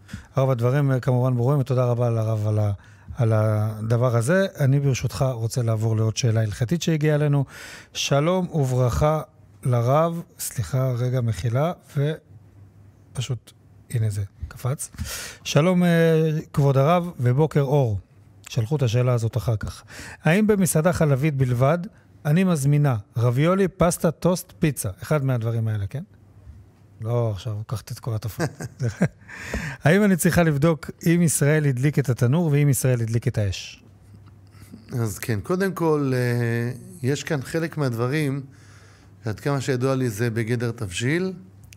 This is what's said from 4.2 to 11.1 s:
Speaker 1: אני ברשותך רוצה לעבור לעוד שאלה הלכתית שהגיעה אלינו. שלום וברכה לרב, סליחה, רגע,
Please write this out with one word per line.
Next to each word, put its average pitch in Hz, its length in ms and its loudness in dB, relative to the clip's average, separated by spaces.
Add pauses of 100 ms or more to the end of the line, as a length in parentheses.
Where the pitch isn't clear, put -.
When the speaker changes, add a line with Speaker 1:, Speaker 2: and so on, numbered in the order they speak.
Speaker 1:
אני 139 200 4
ברשותך 139 520 0
רוצה 117 300 -4
לעבור 113 340 0
לעוד 110 200 0
שאלה 113 240 2
הלכתית 113 420 -2
שהגיעה 151 320 2
אלינו. 143 300 2 (480)
שלום 170 600 0
וברכה 135 680 2 (440)
לרב, 143 580 2 (160)
סליחה, 131 540 -4
רגע, 123 280 -2